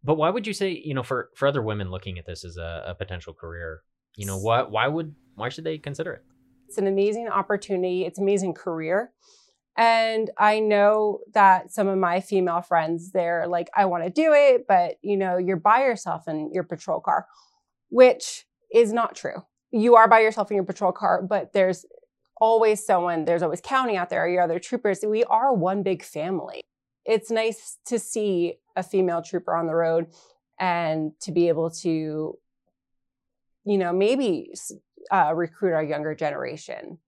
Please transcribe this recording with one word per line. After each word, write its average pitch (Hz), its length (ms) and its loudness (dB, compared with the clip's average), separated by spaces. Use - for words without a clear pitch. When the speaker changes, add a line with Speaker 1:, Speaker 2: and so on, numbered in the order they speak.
Speaker 1:
but 147 120 0
why 156 160 0
would 208 160 -6
you 214 60 -6
say, 190 180 -4
you 156 240 -8
know, 131 80 -4
for, 123 340 -6
for 135 120 0
other 143 140 -2
women 104 280 -6
looking 92 280 -10
at 85 80 -16
this 87 180 -14
as 85 120 -14
a, 82 320 -10
a 87 60 -10
potential 87 400 -12
career, 82 480 -14
you 101 100 -12
know, 95 120 -6
what, 113 320 0
why 110 180 0
would, 156 260 -6
why 110 140 -8
should 160 140 -16
they 160 140 -6
consider 151 360 -12
it? - 100 -20
Speaker 2:
It's - 100 -8
an 196 100 0
amazing 208 400 -2
opportunity. 185 760 -2
It's 180 140 -10
an 196 60 -2
amazing 196 300 0
career. 170 580 -4
And 226 600 2
I 214 220 4
know 214 600 2
that 190 360 6
some 202 160 -2
of 190 120 0
my 180 220 0
female 180 420 0
friends, 170 500 -2
they're 170 340 -2
like, 175 300 -4
"I 202 80 4
wanna 175 240 -2
do 302 240 2
it, 285 340 6
but, 180 360 4
you 202 160 0
know, 185 180 0
you're 185 220 0
by 214 260 4
yourself 180 440 -4
in 156 220 -6
your 180 140 -4
patrol 170 360 -6
car," 156 260 0
which - 560 4
is 226 200 6
not 233 220 -2
true. - 300 -10
You 240 260 6
are 226 120 10
by 226 120 8
yourself 220 300 0
in 208 40 -4
your 190 100 0
patrol 185 280 -2
car, 180 300 0
but 190 300 -4
there's 185 320 2
always 220 460 4
someone, 175 400 0
there's 170 160 2
always 165 180 -2
county 254 380 -2
out 175 100 -4
there, 170 180 -2
your 180 160 0
other 165 160 -2
troopers. 202 480 -4
We 214 180 0
are 247 280 2
one 196 300 0
big 185 200 -2
family. - 600 -8
It's 220 260 -2
nice 226 460 -4
to 233 120 -4
see 185 560 -2
a 190 60 -4
female 180 380 0
trooper 170 340 -6
on 165 120 -2
the 160 80 -4
road 165 320 0
and 165 640 -2
to 180 120 -10
be 170 160 2
able 165 220 0
to, 156 680 -6
you 202 140 0
know, 175 140 0
maybe 202 600 0
s-, - 200 -16
uh, 170 240 2
recruit 170 400 -2
our 156 100 0
younger 151 300 -4
generation. 147 920 -8